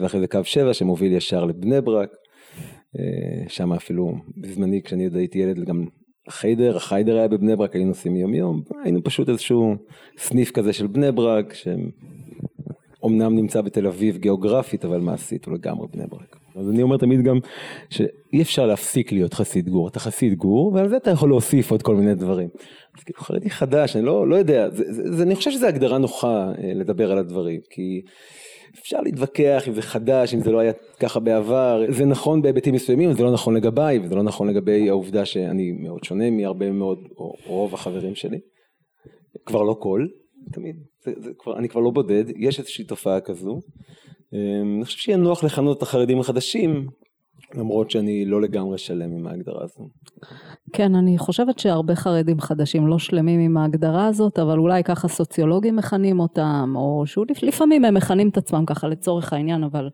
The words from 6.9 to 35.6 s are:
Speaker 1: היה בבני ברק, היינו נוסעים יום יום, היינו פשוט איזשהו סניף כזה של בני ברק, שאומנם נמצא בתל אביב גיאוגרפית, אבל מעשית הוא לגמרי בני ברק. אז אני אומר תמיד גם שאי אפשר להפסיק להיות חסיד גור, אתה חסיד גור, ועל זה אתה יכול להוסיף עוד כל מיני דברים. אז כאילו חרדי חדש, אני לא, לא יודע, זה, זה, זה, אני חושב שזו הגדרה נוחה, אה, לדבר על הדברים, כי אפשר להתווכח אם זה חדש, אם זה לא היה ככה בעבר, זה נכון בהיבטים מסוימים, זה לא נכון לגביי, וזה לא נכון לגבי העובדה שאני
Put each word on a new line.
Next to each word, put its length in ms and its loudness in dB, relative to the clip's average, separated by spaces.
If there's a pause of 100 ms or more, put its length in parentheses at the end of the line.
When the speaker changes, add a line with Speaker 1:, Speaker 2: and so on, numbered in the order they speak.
Speaker 1:
היה 120 2
בבני 280 2
ברק, 180 -2
היינו 140 0
נוסעים 280 -4
יום 180 -2
יום, 280 -2 (220)
היינו 200 0
פשוט 240 -2
איזשהו 460 2 (440)
סניף 320 0
כזה 220 0
של 140 -2
בני 260 2
ברק, 420 0
שאומנם 1800 -4
נמצא 240 2
בתל 260 -2
אביב 300 0
גיאוגרפית, 680 0
אבל 160 -2
מעשית 440 -6
הוא 100 -6
לגמרי 380 -8
בני 140 -10
ברק. 300 -18 (200)
אז 140 -4
אני 120 4
אומר 140 4
תמיד 240 4
גם 180 4 (520)
שאי 520 -2
אפשר 240 0
להפסיק 460 0
להיות 220 0
חסיד 340 -2
גור, 200 0
אתה 120 -10
חסיד 340 0
גור, 400 2
ועל 140 2
זה 80 0
אתה 140 0
יכול 180 4
להוסיף 420 4
עוד 120 2
כל 140 4
מיני 180 4
דברים. 340 -2 (500)
אז 60 -20
כאילו 160 -14
חרדי 300 -4
חדש, 460 0
אני 80 0
לא, 240 2
לא 80 4
יודע, 340 4
זה, 220 -4
זה, 240 -4
זה, 60 0
אני 120 2
חושב 160 -2
שזו 160 0
הגדרה 320 2
נוחה, 600 0
אה, 160 -6
לדבר 380 0
על 60 2
הדברים, 420 -4 (100)
כי 320 -8 (800)
אפשר 180 -4
להתווכח 680 0
אם 40 -4
זה 100 -4
חדש, 520 0
אם 60 2
זה 120 2
לא 60 4
היה 140 4 (280)
ככה 200 0
בעבר, 680 2
זה 160 2
נכון 380 2
בהיבטים 320 2
מסוימים, 380 2
זה 100 2
לא 100 4
נכון 220 2
לגביי, 440 2
וזה 160 -2
לא 80 2
נכון 260 -2
לגבי 400 2
העובדה 360 0
שאני 480 -2